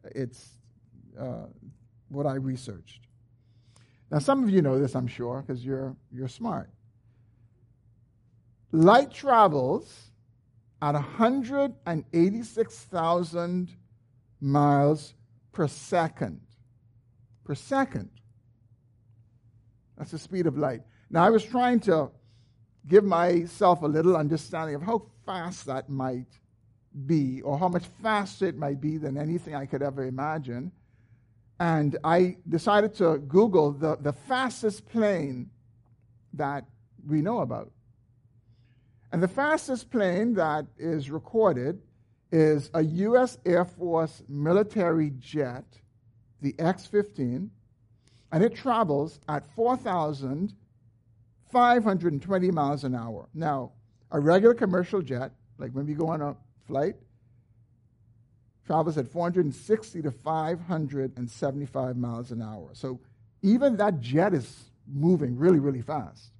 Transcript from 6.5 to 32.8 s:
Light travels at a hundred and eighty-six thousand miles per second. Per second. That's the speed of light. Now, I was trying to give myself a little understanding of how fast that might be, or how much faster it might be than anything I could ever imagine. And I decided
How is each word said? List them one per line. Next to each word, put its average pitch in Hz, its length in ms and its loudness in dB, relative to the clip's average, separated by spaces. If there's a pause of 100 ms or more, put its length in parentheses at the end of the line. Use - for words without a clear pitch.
Light 208 400 6
travels 190 1000 2 (680)
at 147 140 0
a 147 40 0
hundred 254 760 0 (100)
and 165 180 -4 (100)
eighty-six 208 720 0
thousand 175 880 -2 (640)
miles 143 760 2 (380)
per 156 160 0
second. 160 760 -4 (1000)
Per 147 120 -6
second. 269 540 -2 (1900)
That's - 140 -14
the 160 80 -12
speed 180 280 -4
of 139 100 -2
light. 135 240 -2 (280)
Now, 165 140 4
I 202 60 8
was 220 140 6
trying 247 380 2
to 156 300 2 (760)
give 196 160 8
myself 175 800 2
a 147 40 0
little 165 280 4
understanding 156 600 -4
of 143 60 -8
how 220 240 -2 (200)
fast 180 420 -8
that 131 220 -8
might 131 500 -6 (680)
be, 135 360 0
or 143 160 -4
how 185 100 0
much 175 180 -2 (160)
faster 202 460 -2
it 135 100 -6
might 143 240 -6
be 156 160 -4
than 143 200 -6
anything 160 360 -6
I 139 120 -6
could 135 160 -6
ever 139 220 -4
imagine. 131 680 -6 (880)
And 156 440 0
I 180 340 2 (120)
decided 208 460 2